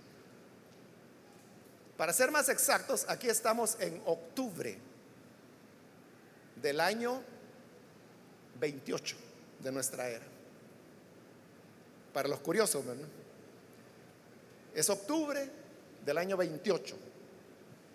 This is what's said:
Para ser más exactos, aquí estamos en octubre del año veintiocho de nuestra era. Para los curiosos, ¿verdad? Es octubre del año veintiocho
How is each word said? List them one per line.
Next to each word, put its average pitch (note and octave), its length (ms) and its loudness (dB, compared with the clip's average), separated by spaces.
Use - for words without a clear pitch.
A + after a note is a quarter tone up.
Para E3 160 2
ser B3+ 180 6
más D4 200 4
exactos, A3+ 580 4
aquí A3 220 0
estamos A3+ 500 2
en E3+ 240 -2
octubre E3 720 -2
del D3 200 0
año A#3 420 0
veintiocho D3 560 -4
de C3 120 -4
nuestra B2+ 380 -2
era. A#2 160 -8
Para C3+ 160 0
los D3 120 -2
curiosos, D#3+ 440 2
¿verdad? B2+ 240 -8
Es D#3+ 160 2
octubre C#4+ 580 0
del D3 140 2
año F#3+ 180 0
veintiocho D#3 600 0